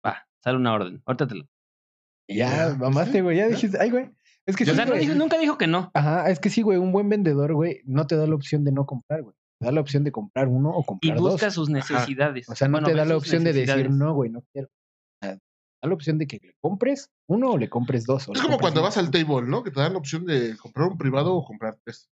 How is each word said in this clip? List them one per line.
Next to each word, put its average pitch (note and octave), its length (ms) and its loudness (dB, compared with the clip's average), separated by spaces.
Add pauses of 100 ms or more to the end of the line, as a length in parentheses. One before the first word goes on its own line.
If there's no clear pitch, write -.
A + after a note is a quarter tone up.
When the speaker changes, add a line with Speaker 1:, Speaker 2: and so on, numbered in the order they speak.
Speaker 1:
Va, G2 220 -6 (160)
sale B2+ 140 0
una B2 160 2
orden. G2 320 -4
Ahorita C3 220 -2
te A2 80 -8
lo D2+ 100 -12 (800)
Speaker 2:
Ya, B2+ 440 0
Speaker 3:
Ya, C#3 60 -2
Speaker 2:
mamaste, C#3 360 0
Speaker 3:
¿sí? G3 80 4
Speaker 2:
güey. F3 160 2
Ya G3+ 80 2
Speaker 3:
¿Ya? A#3 100 2
Speaker 2:
dijiste, G3 240 -2
ay, A#3 120 2
güey. B3+ 180 -2 (380)
Es F#3+ 80 -2
que F3 100 0
Speaker 3:
Ya D3+ 60 4
Speaker 1:
O - 20 4
Speaker 2:
sí, D3+ 40 4
Speaker 1:
sea, A#3 80 2
no B3+ 80 0
Speaker 2:
güey. F3+ 120 2
Speaker 1:
dijo, D#4+ 100 0
nunca D#4+ 220 2
dijo D4+ 220 2
que E3+ 80 2
no. F3 260 0
Speaker 2:
Ajá, D#3 380 2
es E3 80 0
que G#3 100 0
sí, A3+ 140 0
güey. G3 160 4
Un F#3 120 0
buen G3+ 180 2
vendedor, D#3+ 440 2
güey, D#3 320 0
no C#3 220 0
te D#3+ 100 0
da D#3 100 2
la D#3 80 2
opción D3 300 -2
de C#3+ 60 2
no C#3 160 0
comprar, C#3+ 340 -8
güey. - 140 -18 (220)
Te A#2 100 -4
da B2+ 40 0
la D#3 80 2
opción C#3+ 240 0
de C#3+ 80 -2
comprar B2 380 -2
uno C3+ 220 2
o F3 100 -2
Speaker 1:
Y - 40 -2
Speaker 2:
comprar D#3 320 -2
Speaker 1:
busca F3+ 280 2
Speaker 2:
dos. G3 100 -2
Speaker 1:
sus D#3 140 -2
Speaker 3:
Ajá. D3 80 0
Speaker 1:
necesidades. C3 720 -2
Speaker 2:
O A2+ 60 -10
sea, C#3 120 2
no C#3+ 60 4
Speaker 1:
Bueno, D3+ 140 2
Speaker 2:
te E3 60 4
Speaker 1:
ve D#3 60 2
Speaker 2:
da D3+ 60 4
la D#3+ 80 2
Speaker 1:
sus D3+ 100 0
Speaker 2:
opción E3 220 2
de D#3+ 80 4
decir, B2+ 160 2
Speaker 1:
necesidades. C3+ 280 2
Speaker 2:
"No, D3+ 160 2
güey, C3 160 0
no A#2 220 -10
quiero". C3+ 160 -10
O - 580 -20
sea, G2 120 -8
te - 40 -20 (400)
da C#3 60 -6
la F#3 60 0
opción D#3 240 -2
de D#3 100 -4
que G#2+ 160 -14
le - 180 -20
compres A#3+ 480 -2 (200)
uno A#3+ 220 0
o F#3 60 0
le A#2 120 -2
compres A#2+ 360 -2
dos, C3 220 -2
o - 60 -10
Speaker 3:
Es C4+ 60 -2
Speaker 2:
le C4+ 40 0
Speaker 3:
como D4 140 2
Speaker 2:
compres G#3 40 -2
Speaker 3:
cuando D#3+ 200 2
Speaker 2:
uno. F3+ 80 2
Speaker 3:
vas A3 80 -2
al F3 140 0
table, D3 360 0
¿no? G#3+ 160 -2
Que F#3 80 -8
te C3+ 80 -6
dan D#3+ 140 0
la F#3 60 -4
opción D#3+ 260 -6
de A#2+ 320 0
comprar C#3 320 -4
un F3+ 80 -6
privado C#3+ 380 0
o E3 100 -2
comprar A2 400 -10
tres - 320 -18